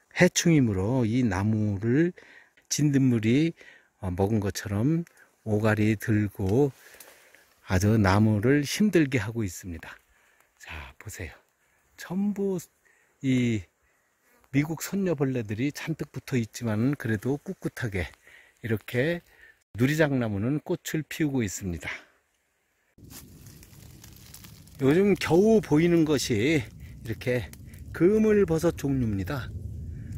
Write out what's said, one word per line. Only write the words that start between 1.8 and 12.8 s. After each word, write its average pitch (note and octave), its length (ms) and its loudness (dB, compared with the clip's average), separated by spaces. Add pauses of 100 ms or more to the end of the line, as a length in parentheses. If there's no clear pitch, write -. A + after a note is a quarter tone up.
진딧물이, C3+ 840 2 (480)
어, F2+ 100 -4
먹은 G2 280 2
것처럼 G#2+ 640 -2 (400)
오가리 G#2+ 540 2
들고 G#2+ 760 0 (960)
아주 G2+ 320 2
나무를 G#2+ 680 4
힘들게 D#3+ 540 2
하고 A2+ 260 -4
있습니다. F2+ 460 -10 (680)
자, C#2 420 -16
보세요. F#2 320 -14 (680)
전부 G3 640 -4 (640)